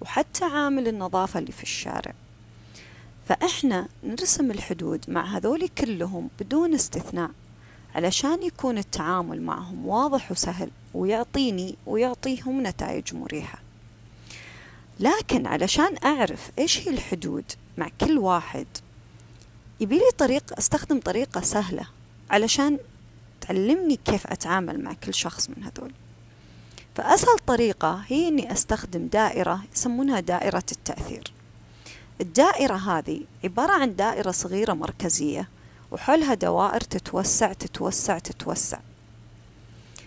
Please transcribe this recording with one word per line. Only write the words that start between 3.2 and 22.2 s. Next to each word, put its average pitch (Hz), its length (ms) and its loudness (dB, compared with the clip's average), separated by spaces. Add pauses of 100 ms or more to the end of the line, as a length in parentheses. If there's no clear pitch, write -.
فإحنا 240 600 0 (160)
نرسم 262 460 2
الحدود 170 580 -4
مع 185 280 -2
هذول 277 320 0
كلهم 196 640 -4 (100)
بدون 311 340 2
استثناء - 560 -2 (640)
علشان 277 480 0
يكون 262 360 -2
التعامل 170 640 -4
معهم 175 440 -6
واضح 262 460 0
وسهل، 180 380 -2 (240)
ويعطيني 202 840 -2 (100)
ويعطيهم 254 800 -2
نتائج - 480 -6
مريحة. 151 440 -10 (1400)
لكن 262 460 2
علشان 294 580 2
أعرف 262 540 0
إيش 339 300 0
هي - 20 0
الحدود - 540 -4 (340)
مع 156 100 -4 (120)
كل 311 180 4
واحد، 180 480 0 (1120)
يبيلي 311 380 6
طريق، 269 400 2
أستخدم 285 420 2
طريقة 196 400 -2
سهلة 185 460 2 (440)